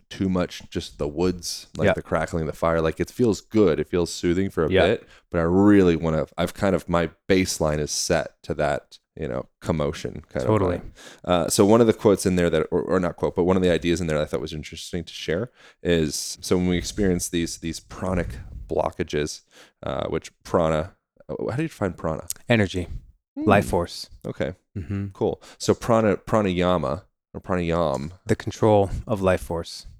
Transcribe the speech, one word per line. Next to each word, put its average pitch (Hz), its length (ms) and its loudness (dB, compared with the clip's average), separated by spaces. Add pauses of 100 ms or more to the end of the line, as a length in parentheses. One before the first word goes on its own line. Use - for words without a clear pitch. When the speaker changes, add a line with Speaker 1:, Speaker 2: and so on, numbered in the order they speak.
Speaker 1:
too 95 200 -4
much, - 420 -4
just - 280 -8
the 73 100 -2
woods, 87 580 -4 (100)
like, 80 100 0
Speaker 2:
Yeah. 92 80 4
Speaker 1:
the 82 80 -6
crackling, 80 440 -2
the 73 60 -4
fire, 82 280 0
like, 80 200 0
it 87 100 -4
feels 113 300 0
good. 85 400 2
It 73 80 -4
feels 87 240 0
soothing 90 380 0
for 82 160 0
a 73 40 0
Speaker 2:
Yeah. 92 160 4
Speaker 1:
bit, - 220 -2 (240)
but 87 80 -2
I 82 40 2
really 95 520 6
wanna, 78 300 0 (120)
I've 87 160 -2
kind 95 220 0
of, - 120 -4
my 85 220 2 (180)
baseline 85 520 2
is 73 100 -4
set - 540 -2
to 80 100 -6
that, 71 440 -4 (160)
you 80 140 -8
know, 62 180 -6 (140)
commotion 76 720 -4
kind 64 160 -4
Speaker 2:
Totally. 98 300 0
Speaker 1:
of - 60 -10
vibe. - 80 -14 (340)
Uh, 87 240 0
so 101 180 4
one 113 160 8
of 113 40 4
the 107 60 6
quotes 101 320 2
in 92 120 2
there 87 120 4
that, 78 220 2
or, 85 100 0
or - 180 0
not 87 180 -4
quote, 76 200 -4
but 87 80 2
one 95 140 4
of 92 40 0
the 90 80 4
ideas 85 300 2
in 85 60 -4
there 78 100 0
that 76 60 0
I 78 40 -4
thought 64 140 -6
was 78 140 -10
interesting 82 500 -10
to - 80 -20
share 90 380 -4 (320)
is, 82 580 0
so - 160 0
when 90 100 2
we 87 120 2
experience 90 500 -2
these, 85 300 -4
these 82 200 -8
pranic - 600 -6 (280)
blockages, 80 760 -4 (400)
uh, - 260 -4
which - 240 -6 (120)
prana, 78 480 0 (360)
uh, - 60 -8 (160)
how 113 60 -4
do 156 60 -2
you 160 60 -4
define 95 240 -4
prana? - 340 -6 (220)
Speaker 2:
Energy. 95 400 0 (500)
Speaker 1:
Hmm. 302 100 -4
Speaker 2:
Life 101 180 6
force. - 420 -4 (160)
Speaker 1:
Okay. - 300 -6 (240)
Speaker 2:
Mm-hmm. 98 340 -6
Speaker 1:
Cool. - 300 -4 (160)
So - 160 2
prana, 110 420 2
pranayama 90 840 0 (320)
or - 80 -12
pranayam. 82 720 -2 (120)
Speaker 2:
The - 120 0
control 104 520 2 (180)
of 107 140 -4
life 92 220 2
force. - 420 -8 (160)